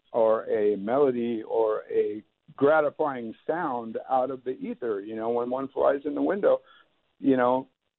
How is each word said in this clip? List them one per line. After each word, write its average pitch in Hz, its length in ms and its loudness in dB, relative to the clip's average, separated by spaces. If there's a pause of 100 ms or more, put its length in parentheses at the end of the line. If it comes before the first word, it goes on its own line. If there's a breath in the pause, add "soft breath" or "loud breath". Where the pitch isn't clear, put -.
(120)
or 113 320 2
a 104 320 0
melody 120 640 0
or 110 480 0
a 107 320 -2 (340)
gratifying 139 800 0 (120)
sound 123 520 -4 (120)
out 127 200 2
of 131 140 -10
the 127 140 -6
ether. 123 420 -4
You 110 160 -10
know, 110 140 -2
when 120 200 0
one 131 180 -4
flies 139 360 2
in 147 100 -6
the 143 80 -2
window, 156 380 2 (580 soft breath)
you 135 180 2
know, 127 300 2 (320)